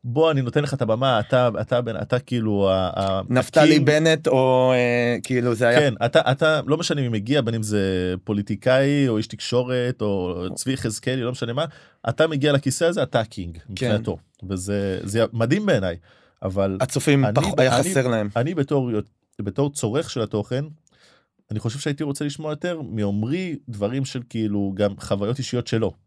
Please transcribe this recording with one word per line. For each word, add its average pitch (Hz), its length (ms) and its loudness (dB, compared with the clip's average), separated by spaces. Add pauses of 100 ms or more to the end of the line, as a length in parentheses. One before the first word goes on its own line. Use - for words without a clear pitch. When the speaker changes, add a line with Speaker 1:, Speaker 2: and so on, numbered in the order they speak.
Speaker 1:
"בוא, 139 260 2
אני 139 120 2
נותן 123 200 0
לך 143 120 -4
את 135 80 -4
הבמה, 117 380 2
אתה, 123 280 2 (120)
אתה 120 200 0
בן-, 113 160 -6
אתה 123 220 -2
כאילו 107 520 0
ה-, 95 240 2
ה-, 98 340 0
Speaker 2:
נפתלי 127 340 4 (100)
Speaker 1:
הקינג." 147 140 6
Speaker 2:
בנט, 156 400 4
או, 131 480 4
אה, 120 480 2
כאילו, 123 320 0
זה 117 140 2
היה 120 120 6
Speaker 1:
כן, 139 140 2 (100)
אתה, 131 280 4
אתה, 156 340 2
לא 139 100 2
משנה 160 240 -2
מי 127 80 -2
מגיע, 113 340 0
בין 117 120 -2
אם 113 80 -2
זה 104 180 0 (440)
פוליטיקאי, 127 840 2
או 113 100 0
איש 101 80 -2
תקשורת, 123 760 -2
או 90 420 -2 (100)
צבי - 180 -4
יחזקאלי, 127 500 -4
לא 120 100 -4
משנה 120 200 -6
מה, 143 120 -2 (440)
אתה 156 180 2
מגיע 151 260 0
לכיסא 143 320 0
הזה, 175 180 0
אתה 123 180 0
הקינג, 85 380 -8
Speaker 2:
כן. - 120 -20
Speaker 1:
מבחינתו. 107 460 -2 (320)
וזה, 98 540 -2
זה 110 300 0
מדהים 123 340 0
בעיניי, 95 300 0 (460)
אבל 98 380 0
Speaker 2:
הצופים 139 440 2
Speaker 1:
אני, 104 100 0
Speaker 2:
פח-, 156 240 0
היה 127 220 4
Speaker 1:
אני, 185 100 0
Speaker 2:
חסר 135 180 2
להם. 110 280 0
Speaker 1:
אני 139 180 0
בתור, 139 360 0 (500)
בתור 131 320 -2
צורך 139 380 -2
של 127 120 -6
התוכן, 110 420 -4 (840)
אני 107 100 -4
חושב 117 180 -4
שהייתי 143 260 -4
רוצה 143 200 -4
לשמוע 151 280 -6
יותר 165 300 -6
מעומרי 113 720 -4 (120)
דברים 113 360 -4
של, 131 240 -8
כאילו, 104 460 -2
גם 101 260 0
חוויות 104 380 -2
אישיות 123 280 -4
שלו. 110 260 0 (140)